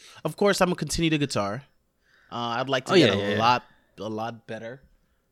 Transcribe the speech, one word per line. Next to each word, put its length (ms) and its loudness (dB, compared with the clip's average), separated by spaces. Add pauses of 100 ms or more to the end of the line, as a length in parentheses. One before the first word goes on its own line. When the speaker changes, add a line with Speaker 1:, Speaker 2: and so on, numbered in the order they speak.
(240)
Speaker 1:
of 120 -6
course, 240 2
I'm 80 4
gonna 80 0
continue 340 -2
the 80 0
guitar. 460 -4 (680)
Uh, 280 -6
I'd 100 -4
like 180 0
to 60 -2
Speaker 2:
Oh, 40 6
Speaker 1:
get 140 8
Speaker 2:
yeah, 40 2
Speaker 1:
a 40 0
Speaker 2:
yeah, 140 -4
yeah. 60 -2
Speaker 1:
lot, 260 4 (340)
a 100 -8
lot 380 -8
better 340 -14 (520)